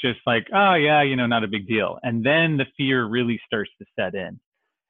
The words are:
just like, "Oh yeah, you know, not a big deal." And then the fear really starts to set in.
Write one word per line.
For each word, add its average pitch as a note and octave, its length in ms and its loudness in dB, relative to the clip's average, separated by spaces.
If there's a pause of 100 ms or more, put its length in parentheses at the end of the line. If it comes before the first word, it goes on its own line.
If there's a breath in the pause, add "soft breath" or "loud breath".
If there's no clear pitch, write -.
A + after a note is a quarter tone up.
just B2 260 -4
like, A#2 260 2
"Oh G3 220 4
yeah, D3 280 4
you C3+ 140 0
know, B2 100 0
not A#2 180 0
a G#2 40 -4
big G2+ 180 -6
deal." G2 380 -2
And A#2 200 -2
then D#3 320 2
the C3+ 100 -2 (100)
fear C3+ 280 0
really A#2 420 -2
starts G#2 240 -6 (100)
to G#2 60 -18 (120)
set F#2 160 -4
in. F2+ 240 -8 (520)